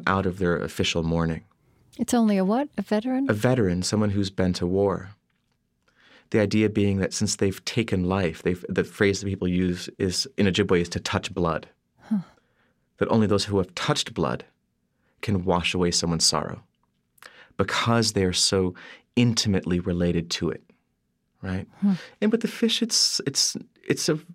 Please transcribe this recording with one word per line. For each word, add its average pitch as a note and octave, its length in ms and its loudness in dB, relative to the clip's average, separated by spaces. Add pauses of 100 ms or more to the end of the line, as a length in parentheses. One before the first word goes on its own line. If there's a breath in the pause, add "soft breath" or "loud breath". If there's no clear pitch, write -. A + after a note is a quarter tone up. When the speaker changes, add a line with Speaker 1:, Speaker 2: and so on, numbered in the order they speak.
Speaker 1:
out F#2+ 200 2
of F2+ 120 -4
their F2 180 2
official - 460 -2
mourning. E2 400 0 (560)
Speaker 2:
It's - 160 -4
only A3 220 4
a F#3+ 80 2
what? A#3+ 320 0
A A3 60 -4
veteran? B3+ 480 -2
Speaker 1:
A - 20 4
veteran, G#2 500 2
someone G#2 280 0
who's G2 200 -2
been F2+ 240 0
to F2 120 -2
war. F#2+ 440 0 (1200 soft breath)
The A2+ 100 4
idea G#2+ 280 4
being G2+ 300 2
that - 160 0
since - 220 -2
they've - 280 -2
taken G#2+ 400 0
life, F2+ 380 0
they've, F#2 260 -2
the F#2 160 0
phrase G2+ 360 0
that G2 60 -6
people F#2+ 220 -2
use F2+ 480 0
is, - 400 -2
in G2 100 2
Ojibwe, F#2+ 340 2
is F2 100 -2
to F2+ 100 -4
touch - 320 -4
blood. E2+ 360 -2 (320)
Speaker 2:
Huh. - 180 -2 (800 loud breath)
Speaker 1:
That - 100 0
only A2 200 4
those G2+ 160 2
who G2 140 0
have F#2 180 -2
touched - 360 -2
blood C#2 320 -2 (800)
can F#2+ 220 -2
wash F2 280 0
away F2 200 0
someone's E2+ 340 0
sorrow - 360 -2 (920 loud breath)
because A2+ 560 2
they G2 120 2
are F2+ 80 2
so F#2 420 2 (400 loud breath)
intimately G2+ 640 2
related F2 520 0
to - 180 -2
it, - 120 -8 (800)
right? F#2 240 -6 (140)
Speaker 2:
Hmm. G3 120 4 (280 loud breath)
Speaker 1:
And G#3+ 120 2
with A3+ 100 2
the G#3 60 -2
fish, - 340 -2
it's, - 440 0
it's, - 300 -2 (320)
it's - 200 0
a, D#3 100 2 (160)